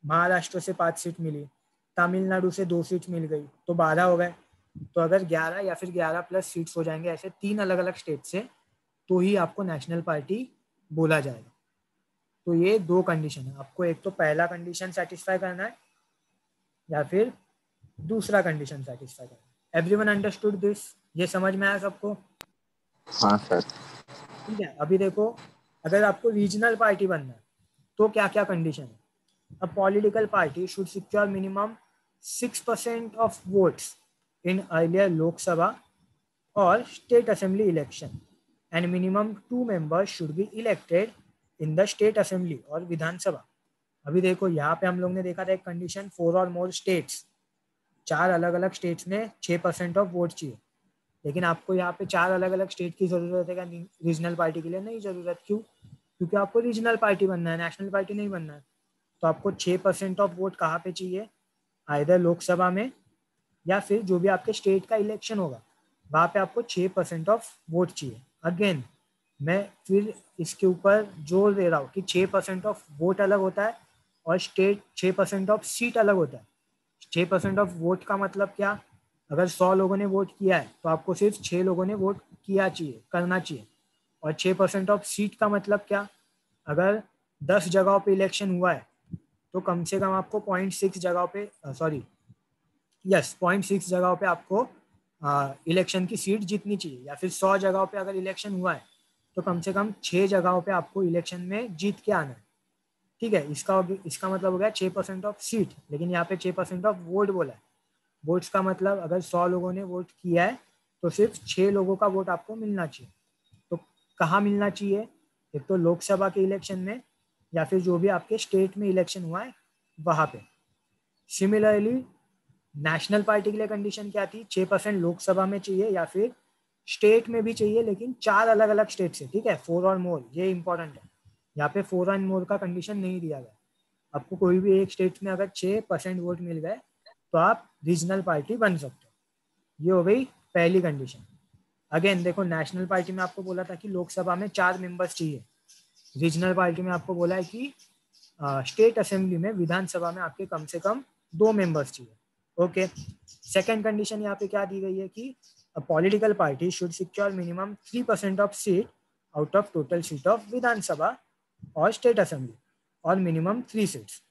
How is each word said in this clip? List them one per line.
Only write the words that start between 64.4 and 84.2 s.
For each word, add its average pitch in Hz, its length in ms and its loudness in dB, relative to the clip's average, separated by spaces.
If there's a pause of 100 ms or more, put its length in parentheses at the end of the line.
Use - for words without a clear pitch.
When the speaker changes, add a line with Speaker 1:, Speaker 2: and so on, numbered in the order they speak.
Speaker 1:
state 190 320 0
का 226 100 -2
election 214 440 -2
होगा 135 220 -4 (500)
वहाँ 160 160 4
पे 196 120 0
आपको 196 220 -2
छः 185 280 -2
percent 170 360 -4
of 220 160 2 (320)
vote 175 200 0
चाहिए। 120 280 -10 (240)
Again, 175 360 0 (600)
मैं 185 280 0 (180)
फिर 202 260 2 (260)
इसके 170 280 -2
ऊपर 196 380 4 (140)
जोर 185 340 2
दे 185 160 2
रहा 156 100 2
हूँ 131 100 -8
कि 196 120 -6
छः 185 260 0
percent 190 340 -2
of 208 140 -4 (260)
vote 185 200 2
अलग 196 180 4
होता 190 260 0
है 226 120 -4 (480)
और 175 140 2
state 202 420 0 (160)
छः 185 160 0
percent 190 360 -2
of 214 140 2
seat - 340 -4
अलग 208 180 6
होता 139 220 0
है। - 100 -20 (640)
छः 170 160 2
percent 190 380 0
of 180 160 -8
vote 185 220 0
का 196 140 -4
मतलब 196 320 -2
क्या? 202 300 -2 (520)
अगर 170 160 6
सौ 185 260 4
लोगों 190 240 4
ने 202 80 0
वोट 196 340 0
किया 185 180 4
है 139 140 -2 (120)
तो 165 60 0
आपको 160 240 0
सिर्फ 202 300 2
छः 180 200 -2
लोगों 185 220 0
ने 202 80 -2
vote 196 240 0 (280)
किया 196 240 2
चाहिए, 135 320 -8 (100)
करना 180 280 0
चाहिए। 123 280 -10 (560)